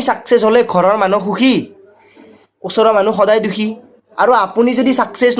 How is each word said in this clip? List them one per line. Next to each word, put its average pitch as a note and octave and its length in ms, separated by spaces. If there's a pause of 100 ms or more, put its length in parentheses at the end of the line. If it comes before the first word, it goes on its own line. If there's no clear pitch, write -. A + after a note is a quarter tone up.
ছাকচেছ A#3 360
হ'লে A3 160 (120)
ঘৰৰ F#3 300
মানুহ G3 240
সুখী, A3+ 280 (1120)
ওচৰৰ A3 320
মানুহ G3+ 220
সদায় G#3+ 260
দুখী। G#3+ 220 (540)
আৰু A3+ 100 (120)
আপুনি A#3 300
যদি B3+ 180
ছাকচেছ A#3+ 480